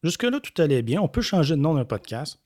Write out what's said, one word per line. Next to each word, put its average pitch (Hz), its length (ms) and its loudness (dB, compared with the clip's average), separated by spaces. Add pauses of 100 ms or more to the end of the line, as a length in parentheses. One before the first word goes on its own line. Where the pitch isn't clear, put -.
Jusque-là, 240 380 -2
tout - 200 -6
allait 143 220 4
bien. 120 180 0
On 185 80 2
peut 240 140 -2
changer 165 320 2
de 147 60 2
nom 156 140 2
d'un 131 100 0
podcast. 117 600 -8